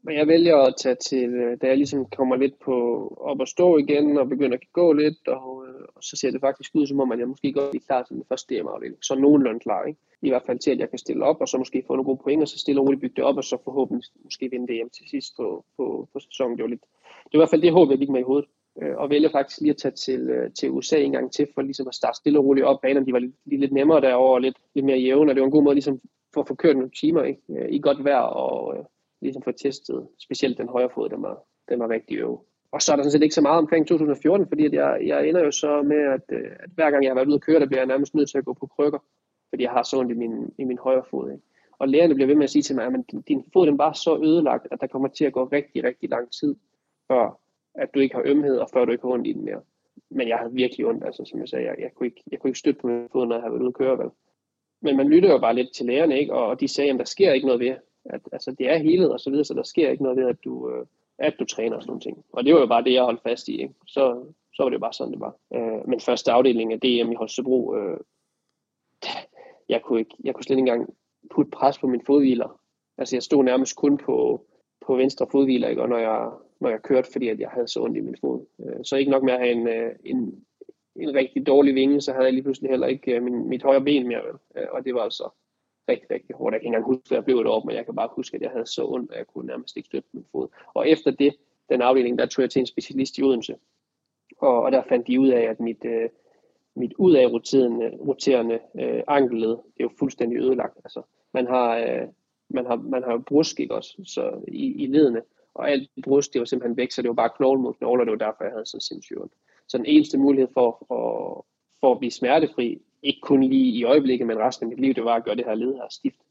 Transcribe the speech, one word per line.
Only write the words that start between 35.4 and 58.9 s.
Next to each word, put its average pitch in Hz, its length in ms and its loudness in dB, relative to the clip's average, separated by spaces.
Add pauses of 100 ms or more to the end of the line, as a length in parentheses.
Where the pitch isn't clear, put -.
jo 147 80 2
så 147 300 0
med, 151 160 2
at, 135 340 0
øh, - 280 -8
at - 160 -20
hver 156 160 2
gang 139 120 4
jeg 131 60 2
har 127 60 -2
været 131 120 2
ude 147 80 4
at 143 60 0
køre, 156 180 4
der 143 60 4
bliver 131 140 0
jeg 131 80 0
nærmest 139 280 -2
nødt 147 140 2
til - 80 -4
at 131 80 -2
gå 127 80 -8
på 135 140 -12
krykker, 147 320 -2 (500)
fordi 123 140 -2
jeg 120 80 -2
har 120 120 0
så 135 160 -2
ondt 123 120 -2
i 117 40 -4
min, 117 420 -6
i 139 60 -8
min 127 140 -4
højre 131 320 0
fod, 135 220 -6
ikke? 135 120 -16 (360)
Og 139 80 -2
lægerne 151 280 4
bliver 135 120 2
ved 147 80 6
med 151 80 6
at 135 60 0
sige 147 120 2
til 143 140 -2
mig, 123 160 -2
"Men 127 100 -4
din, - 200 -12
din 139 220 -4 (100)
fod, 185 140 6
den 143 100 4
var 151 160 2
så - 300 0
ødelagt, 156 480 2
at 123 100 -8
der 131 60 -6
kommer 135 200 -4
til 147 180 -2
at 131 80 0
gå 131 100 0
rigtig, 143 400 -4
rigtig - 260 -4
lang 120 220 -4
tid, 143 240 -4 (520)
før 123 320 0 (360)
at - 180 -6
du 139 60 0
ikke 135 160 2
har 123 100 -2
ømhed, 143 320 2
og - 160 -2
før 123 120 4
du 113 60 -2
ikke 120 100 -2
har 127 120 -2
ondt 117 140 -2
i - 60 -4
den - 120 -10
mere." 101 160 -8 (480)
Men 131 180 -4
jeg 127 100 0
havde 120 160 -6
virkelig 127 320 -2
ondt, 117 180 -2
altså, - 220 -10
som - 140 -12
jeg - 100 -10
sagde, 127 160 -6
jeg, - 140 -6
jeg - 160 -10
kunne 127 120 -4
ikke, - 240 -12
jeg 143 80 -12
kunne 135 100 -2
ikke 123 100 -6
støtte 139 220 -2
på 131 60 -6
min 120 240 -4
fod, 127 140 0
når 117 100 -2
jeg 117 60 -6
havde 117 120 -8
været 123 80 -4
ude 127 60 -2
at 123 60 -4
køre, 131 240 0
vel? - 120 -6 (720)
Men 139 160 0
man 139 120 4
lytter 180 220 8
jo 135 60 6
bare 117 180 2
lidt 123 180 -4
til 127 120 -8
lægerne, 139 340 2
ikke? 147 140 -2
Og, 123 120 0
og 110 140 -4
de 139 80 -2
sagde, 143 200 -2
"Jamen, 131 120 0
der - 60 -4
sker 190 260 2
ikke 135 160 2
noget 120 120 2
ved, 127 160 -2 (300)
at, - 160 -12 (100)
altså, 127 200 -12
det 131 180 -4
er 160 80 4
helet 160 340 4